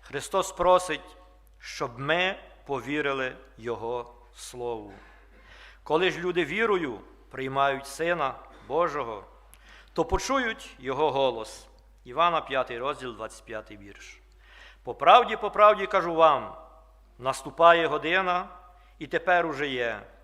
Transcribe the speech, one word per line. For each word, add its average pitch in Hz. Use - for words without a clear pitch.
Христос -
просить, 175
щоб 123
ми 180
повірили 135
Його 117
Слову. 113
Коли 170
ж 156
люди 175
вірою 170
приймають 135
Сина 165
Божого, 135
то 165
почують -
Його 135
голос. 127
Івана, 160
п'ятий 131
розділ, 131
двадцять 110
п'ятий 110
вірш. 101
"По 120
правді, 220
по 208
правді 202
кажу 175
вам, 156
наступає 160
година, 180
і 156
тепер 170
уже 143
є 120